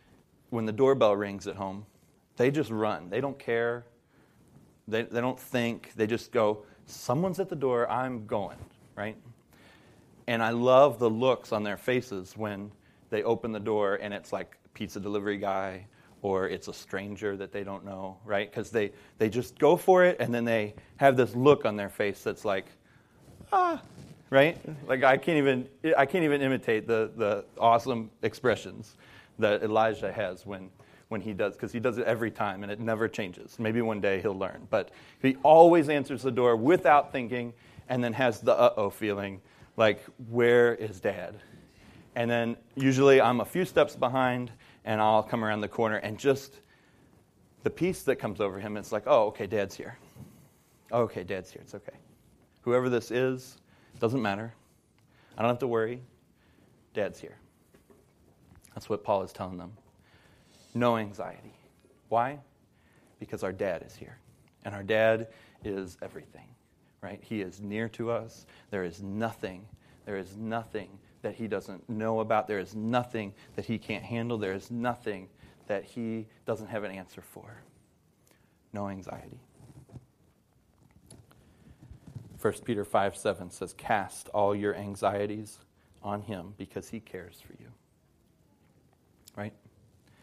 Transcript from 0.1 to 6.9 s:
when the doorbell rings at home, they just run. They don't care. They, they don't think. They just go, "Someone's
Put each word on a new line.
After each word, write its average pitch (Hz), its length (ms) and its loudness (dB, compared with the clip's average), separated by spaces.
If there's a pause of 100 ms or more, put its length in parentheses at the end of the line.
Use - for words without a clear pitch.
when 117 160 -2
the 110 80 -2
doorbell 120 420 6
rings 101 320 -6
at 95 80 -8
home, 98 300 -8 (520)
they 127 140 4
just 143 200 -2
run. 104 380 -2
They 101 100 -2
don't 135 180 -6
care. 117 480 -2 (1000)
They, 110 160 -2
they 117 180 -4
don't 127 180 -2
think. 117 560 -4
They 110 120 0
just 113 240 -4
go, 107 320 0 (220)
"Someone's 170 540 -2